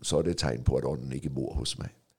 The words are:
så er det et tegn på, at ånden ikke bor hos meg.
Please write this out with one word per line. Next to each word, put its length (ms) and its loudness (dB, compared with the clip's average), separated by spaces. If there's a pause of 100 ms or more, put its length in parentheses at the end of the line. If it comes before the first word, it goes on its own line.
så 160 2
er 40 4
det 80 2
et 80 0
tegn 260 0
på, 120 6
at 80 2
ånden 280 -2
ikke 180 -4
bor 240 -4
hos 240 -4
meg. 100 -6 (300)